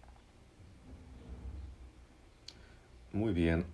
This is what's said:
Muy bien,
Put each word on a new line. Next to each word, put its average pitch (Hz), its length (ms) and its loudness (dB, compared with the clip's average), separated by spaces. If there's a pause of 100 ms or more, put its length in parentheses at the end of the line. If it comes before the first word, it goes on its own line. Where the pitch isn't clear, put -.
(3250)
Muy 101 220 4
bien, 85 400 6